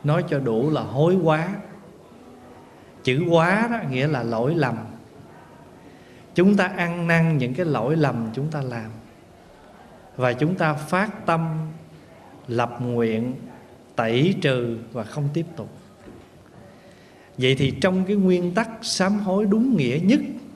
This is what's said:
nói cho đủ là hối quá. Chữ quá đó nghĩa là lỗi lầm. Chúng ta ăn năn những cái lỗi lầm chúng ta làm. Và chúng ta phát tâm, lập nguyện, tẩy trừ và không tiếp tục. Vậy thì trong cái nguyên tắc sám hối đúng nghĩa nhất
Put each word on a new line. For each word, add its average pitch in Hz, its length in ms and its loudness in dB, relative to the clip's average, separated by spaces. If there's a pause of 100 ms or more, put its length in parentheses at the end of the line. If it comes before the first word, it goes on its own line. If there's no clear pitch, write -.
nói 165 240 2
cho 147 100 0
đủ 123 320 0
là 143 100 0
hối 135 420 2
quá. 160 260 2 (1600)
Chữ 135 260 2
quá 180 400 4
đó 233 80 -2 (120)
nghĩa 131 160 0
là 139 160 0
lỗi 117 320 -2
lầm. 127 220 0 (1600)
Chúng 196 220 6
ta 190 100 2
ăn 175 400 -4
năn 165 320 4
những 123 160 -2
cái 175 120 -2
lỗi 135 300 0
lầm 117 380 0
chúng 139 160 -4
ta 147 120 -4
làm. 117 280 -8 (1300)
Và 123 160 0
chúng 151 220 0
ta 165 200 0
phát 190 520 -4
tâm, 165 220 0 (1000)
lập 117 320 -2
nguyện, 120 540 -2 (640)
tẩy 123 440 2
trừ 120 380 0 (140)
và 117 120 -6
không 143 300 -6
tiếp 165 120 -2 (100)
tục. 104 120 -12 (1700)
Vậy 127 200 4
thì 135 120 2 (100)
trong 185 240 2
cái 208 120 0
nguyên 180 380 2
tắc 220 140 0 (140)
sám 196 360 0
hối 202 280 0
đúng 226 300 4
nghĩa 131 260 2
nhất 254 180 4 (360)